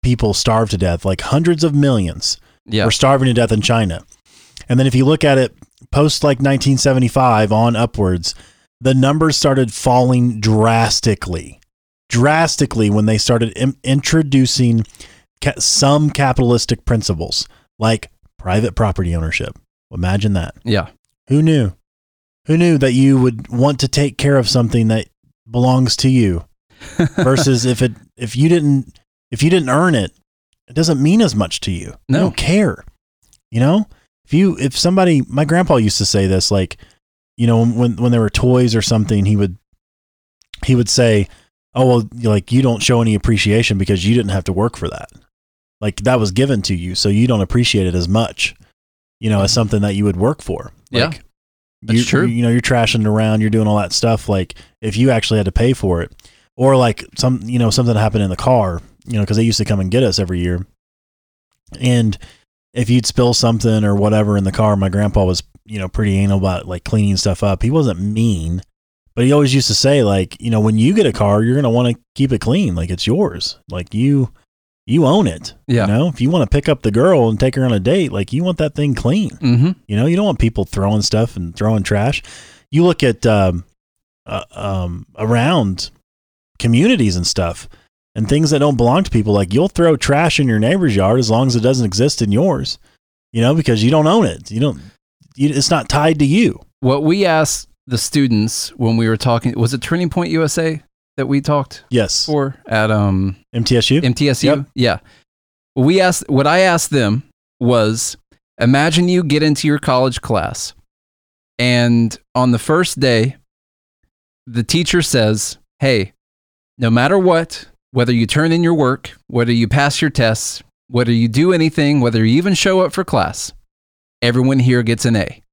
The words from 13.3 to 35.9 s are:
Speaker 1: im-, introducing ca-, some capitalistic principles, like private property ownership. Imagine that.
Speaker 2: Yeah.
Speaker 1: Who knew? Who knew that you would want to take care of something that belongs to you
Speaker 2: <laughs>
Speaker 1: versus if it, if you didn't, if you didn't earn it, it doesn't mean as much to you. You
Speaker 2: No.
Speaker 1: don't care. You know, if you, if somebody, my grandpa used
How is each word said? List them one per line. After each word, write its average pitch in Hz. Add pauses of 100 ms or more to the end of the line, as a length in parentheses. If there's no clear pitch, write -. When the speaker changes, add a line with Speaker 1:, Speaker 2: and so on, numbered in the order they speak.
Speaker 1:
im-, 131
introducing 131 (540)
ca-, -
some 147
capitalistic 123
principles, 98 (300)
like 110 (280)
private 98
property 92
ownership. 80 (320)
Imagine 95
that. 85 (100)
Speaker 2:
Yeah. 104 (400)
Speaker 1:
Who 147
knew? 147 (720)
Who 156
knew 170
that 131
you 135
would 123
want 131
to 135
take 143
care 139
of 123
something 117
that 110 (400)
belongs 127
to 131
you 104 (360)
Speaker 2:
<laughs> - (200)
Speaker 1:
versus 131
if 123
it, 120 (240)
if 117
you 143
didn't, 147 (320)
if -
you 156
didn't 170
earn 160
it, 104 (560)
it 127
doesn't 156
mean 175
as 147
much 95
to -
you. 90 (200)
You 131
Speaker 2:
No. 151
Speaker 1:
don't 185
care. 170 (640)
You 113
know, 175 (380)
if -
you, 185
if 135
somebody, 175
my 139
grandpa 165
used 107